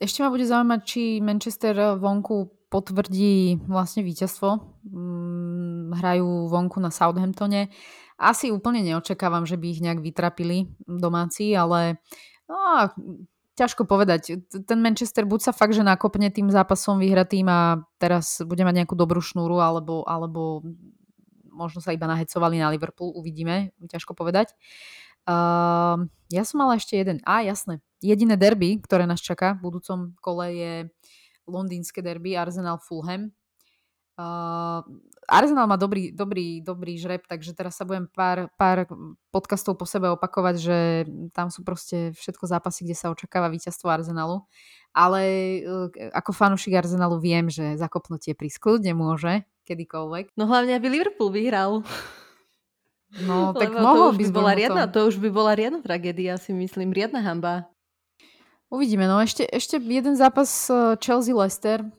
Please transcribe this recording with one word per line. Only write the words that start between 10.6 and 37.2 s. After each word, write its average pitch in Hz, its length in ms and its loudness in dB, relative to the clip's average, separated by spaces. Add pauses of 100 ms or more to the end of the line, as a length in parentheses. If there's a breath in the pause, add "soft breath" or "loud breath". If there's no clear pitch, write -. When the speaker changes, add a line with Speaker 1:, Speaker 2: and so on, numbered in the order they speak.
Speaker 1:
domáci, 175 640 -2
ale, 170 480 2 (480 loud breath)
no, 330 400 2 (640)
ťažko 240 320 0
povedať. 180 640 2
T-, 196 160 -12
ten 226 180 0
Manchester 226 400 0
buď 208 160 2
sa 247 160 0
fakt, 214 220 4
že 208 100 4
nakopne 202 460 2
tým 202 180 2
zápasom 196 480 4
vyhratým 190 480 4
a 170 380 4 (160)
teraz 175 420 0
bude 170 220 0
mať 180 180 4
nejakú 175 160 -4
dobrú 175 240 2
šnúru, 175 380 0
alebo, 165 480 0
alebo 160 560 -4 (880)
možno 165 320 -10
sa 180 80 -4
iba 165 160 -4
nahecovali 165 500 0
na 156 140 0
Liverpool, 160 400 -6
uvidíme, 170 720 -6
ťažko 170 320 -12
povedať. 185 400 0 (680 loud breath)
Ehm, 170 840 2 (220)
ja 180 100 0
som 226 160 -4
mala 254 200 4
ešte - 200 -2
jeden. 190 240 -2
Á, 208 240 0
jasné. 190 320 -6 (240)
Jediné 214 320 4
derby, 196 480 4
ktoré 175 240 2
nás 170 160 -2
čaká 185 320 0
v 180 160 -8
budúcom 180 480 -8
kole, 175 320 -4
je 170 220 -6 (760 soft breath)
londýnske 180 560 -8
derby 175 320 -8
Arsenal-Fulham. 175 960 -8 (880)
Ehm, 170 640 -6 (480)
Arsenal 262 400 6
má 190 80 4
dobrý, 196 320 -2
dobrý, 175 480 -6
dobrý 175 400 -10
žreb, 180 320 -6